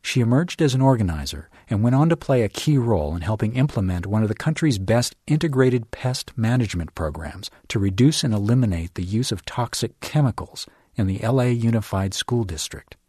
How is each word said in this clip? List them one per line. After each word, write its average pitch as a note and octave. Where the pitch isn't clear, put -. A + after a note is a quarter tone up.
She -
emerged C3
as C3+
an C3
organizer F2
and G#2
went A#2+
on D#3
to E3
play C3
a G2+
key D3
role F2
in F2
helping A2
implement F#2+
one G#2
of G#2+
the G#2+
country's D3+
best A2+
integrated C3
pest -
management A2
programs D#2
to A2+
reduce G2
and B2+
eliminate G#2
the F#2
use A2
of G2
toxic -
chemicals -
in G2+
the F#2+
L B2
A B2
Unified A2+
School A#2+
District. -